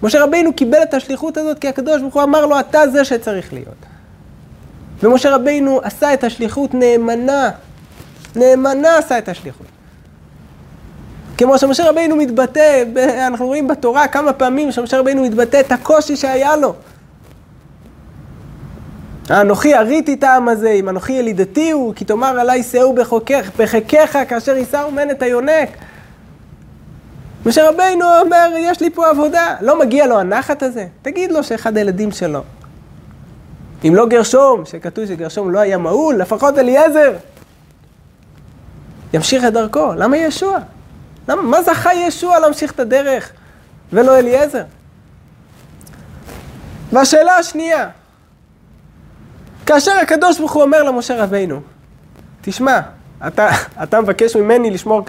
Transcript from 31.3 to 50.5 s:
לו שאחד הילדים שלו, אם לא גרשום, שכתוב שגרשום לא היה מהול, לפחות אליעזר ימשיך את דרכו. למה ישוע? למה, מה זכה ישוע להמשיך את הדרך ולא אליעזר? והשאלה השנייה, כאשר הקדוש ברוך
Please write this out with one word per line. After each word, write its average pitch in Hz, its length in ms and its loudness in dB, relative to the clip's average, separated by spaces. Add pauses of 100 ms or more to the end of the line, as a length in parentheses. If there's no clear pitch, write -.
לו 302 120 -2
שאחד 220 340 -4
הילדים 202 340 -2
שלו, 147 300 -6 (1400)
אם 160 120 4
לא 233 120 4
גרשום, 240 580 2
שכתוב 175 400 -12
שגרשום 180 460 -8
לא 190 80 0
היה 196 180 0
מהול, 226 380 0
לפחות 220 420 0
אליעזר 285 560 4 (2000)
ימשיך 247 300 -2
את 233 100 2
דרכו. 226 440 -2
למה 247 200 2
ישוע? 349 400 -2 (720)
למה, 330 140 -2
מה 294 200 2
זכה 349 320 0
ישוע 349 460 -2
להמשיך 302 320 0
את - 80 -8
הדרך 262 520 -2 (640)
ולא 254 260 4
אליעזר? 247 440 0 (2250)
והשאלה 311 460 4
השנייה, 320 520 -2 (1800)
כאשר 302 260 2 (100)
הקדוש 330 380 0
ברוך 302 120 -4